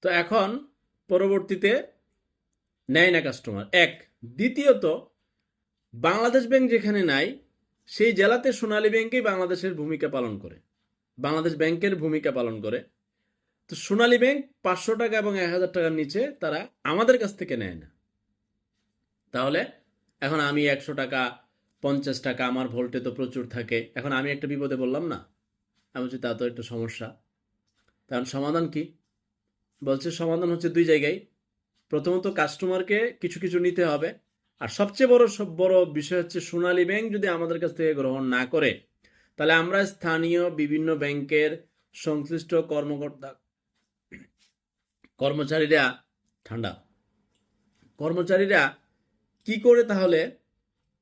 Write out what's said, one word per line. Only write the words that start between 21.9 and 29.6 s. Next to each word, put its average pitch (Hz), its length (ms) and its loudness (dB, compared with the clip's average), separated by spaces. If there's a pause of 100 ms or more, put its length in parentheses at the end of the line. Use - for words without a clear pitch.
টাকা, 127 260 -4
আমার 127 200 -2
ভোল্টে 123 320 -4
তো 123 120 -6
প্রচুর 127 380 -8
থাকে, 117 460 -4
এখন 135 160 -6
আমি 135 200 -2
একটা 143 160 -6
বিপদে 139 280 -4
বললাম 131 320 -4
না? 123 200 -10 (640)
আমি 127 100 -6
বলছি, 127 140 -8
"তা 120 160 -4
তো 120 140 -4
একটা 120 160 -8
সমস্যা।" 117 580 -10 (840)
তাহলে 127 180 -4
সমাধান 151 420 -2
কি? 165 260 -8 (920)